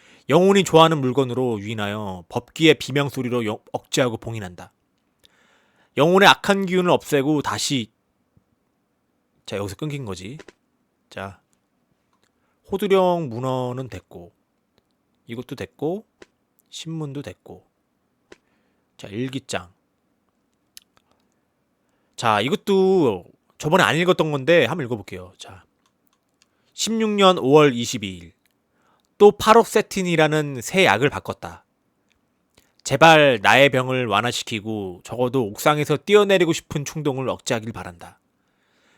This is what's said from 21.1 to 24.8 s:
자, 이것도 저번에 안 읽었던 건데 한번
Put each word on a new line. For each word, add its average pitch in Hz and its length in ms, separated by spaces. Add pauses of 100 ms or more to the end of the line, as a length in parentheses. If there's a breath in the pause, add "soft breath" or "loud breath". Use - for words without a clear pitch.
자, 107 260
이것도 185 840 (320)
저번에 160 260
안 113 140
읽었던 175 340
건데 143 340
한번 131 200